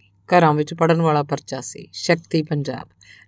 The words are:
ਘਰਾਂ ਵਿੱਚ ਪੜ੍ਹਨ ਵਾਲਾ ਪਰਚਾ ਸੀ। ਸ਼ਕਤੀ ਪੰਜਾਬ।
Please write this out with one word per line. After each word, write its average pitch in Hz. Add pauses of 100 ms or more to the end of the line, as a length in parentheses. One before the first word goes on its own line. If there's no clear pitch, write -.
ਘਰਾਂ 170
ਵਿੱਚ 151
ਪੜ੍ਹਨ 165
ਵਾਲਾ 151
ਪਰਚਾ 143
ਸੀ। -
ਸ਼ਕਤੀ 165
ਪੰਜਾਬ। 143 (400)